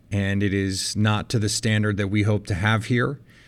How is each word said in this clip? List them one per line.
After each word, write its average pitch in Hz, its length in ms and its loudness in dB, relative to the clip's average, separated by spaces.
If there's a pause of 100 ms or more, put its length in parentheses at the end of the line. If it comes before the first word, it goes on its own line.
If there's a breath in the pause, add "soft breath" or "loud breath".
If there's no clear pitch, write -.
(120)
And 98 320 0
it 98 100 0
is 98 400 -2
not 107 360 0
to 117 100 0
the 104 80 0
standard 107 480 0
that 101 120 -2
we 104 140 2
hope 104 260 0
to 101 60 -2
have 107 300 0
here. 127 340 0 (300 soft breath)